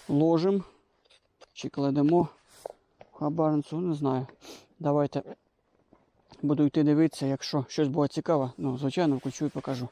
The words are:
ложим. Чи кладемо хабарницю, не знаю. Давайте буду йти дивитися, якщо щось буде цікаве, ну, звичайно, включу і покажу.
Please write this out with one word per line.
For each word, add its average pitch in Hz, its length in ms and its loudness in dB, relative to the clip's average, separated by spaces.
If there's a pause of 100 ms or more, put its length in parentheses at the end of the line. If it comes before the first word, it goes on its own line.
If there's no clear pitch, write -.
ложим. 165 560 2 (880)
Чи - 160 -10
кладемо 147 600 2 (840)
хабарницю, 151 680 -2
не 175 140 -2
знаю. 131 320 -2 (520)
Давайте 143 440 0 (1200)
буду 147 240 2
йти 151 160 2
дивитися, 151 440 2
якщо 135 420 -2
щось 151 200 0
буде 143 200 0
цікаве, 143 480 -2
ну, 131 220 -4
звичайно, 143 380 0
включу 135 300 -6
і - 20 -2
покажу. 131 440 -6